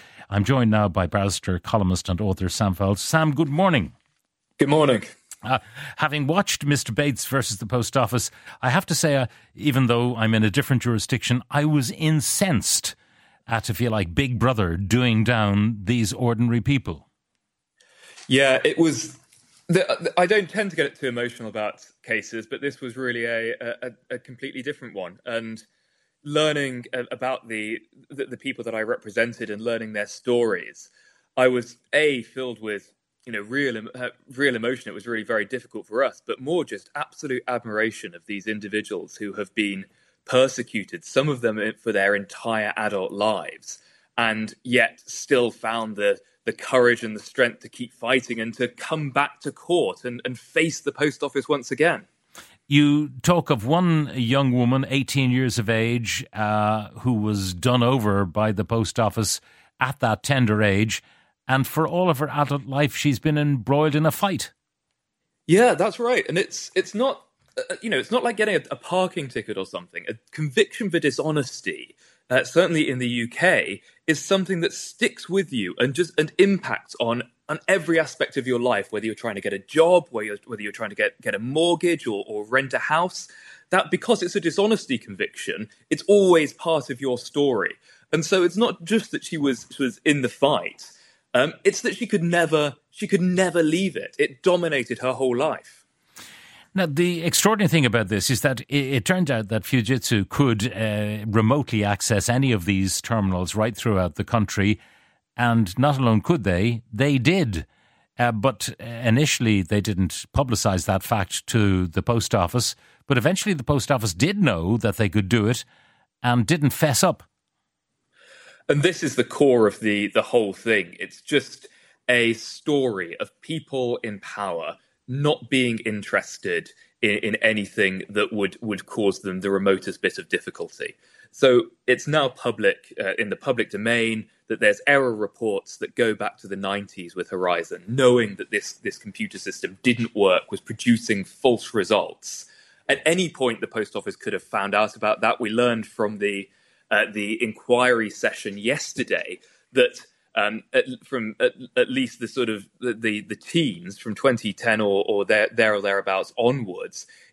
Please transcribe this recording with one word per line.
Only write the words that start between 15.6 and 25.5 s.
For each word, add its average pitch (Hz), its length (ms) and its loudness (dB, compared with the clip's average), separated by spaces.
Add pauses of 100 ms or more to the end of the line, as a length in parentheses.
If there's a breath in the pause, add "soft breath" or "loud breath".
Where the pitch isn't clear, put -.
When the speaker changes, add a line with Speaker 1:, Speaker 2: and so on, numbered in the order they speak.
Speaker 1:
these 113 280 0
ordinary 117 480 0
people. 104 480 -2 (1160 loud breath)
Speaker 2:
Yeah, 131 360 4
it 147 140 2
was. 156 400 0 (520)
The, 180 180 2 (160)
the, 170 180 -4
I 180 60 4
don't 196 240 2
tend 202 180 -2
to 165 80 -12
get 139 240 -2
too 139 60 -4
emotional 120 420 -6
about 107 380 -8 (160)
cases, 110 440 -6
but 131 140 -10
this 139 220 -8
was 123 160 -12
really 120 260 -4
a, 117 340 -4
a, 120 320 -10 (200)
a 123 80 -8
completely 135 420 -16
different 123 320 -12
one. 92 320 -12
And 113 380 -8 (600)